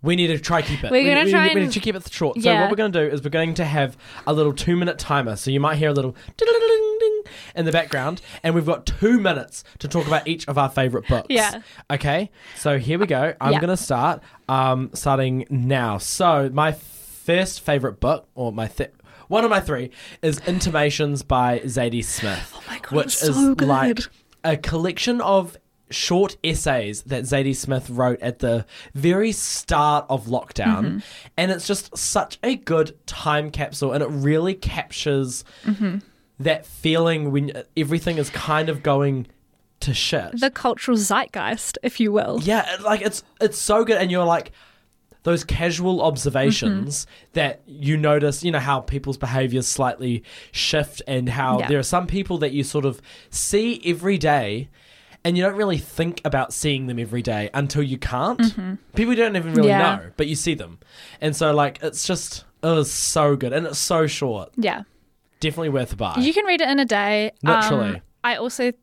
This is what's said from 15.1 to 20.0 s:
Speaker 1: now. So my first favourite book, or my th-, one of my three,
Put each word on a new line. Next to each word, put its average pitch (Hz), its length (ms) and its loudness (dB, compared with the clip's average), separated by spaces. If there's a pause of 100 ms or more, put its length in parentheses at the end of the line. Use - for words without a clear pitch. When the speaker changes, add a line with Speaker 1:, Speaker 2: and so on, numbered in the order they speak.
Speaker 1:
now. 123 480 0
So 151 540 2
my 151 200 2
first - 880 -4
favourite 135 400 -2
book, 139 340 0
or 120 180 -4
my 110 160 -4
th-, - 220 -6 (380)
one 220 160 2
of 233 60 4
my 202 100 4
three, 131 300 -4 (320)